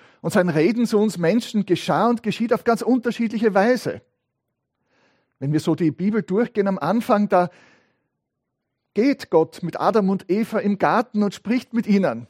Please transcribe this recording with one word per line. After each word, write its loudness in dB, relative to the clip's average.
Und -4
sein 2
Reden 2
zu 0
uns 0
Menschen 0
geschah 0
und -2
geschieht -2
auf 0
ganz 0
unterschiedliche 0
Weise. 0
Wenn -2
wir 0
so 0
die 0
Bibel -2
durchgehen -2
am -2
Anfang, 0
da 4
geht 0
Gott 0
mit -6
Adam 2
und -4
Eva 0
im -2
Garten 0
und -2
spricht -4
mit -2
ihnen. 0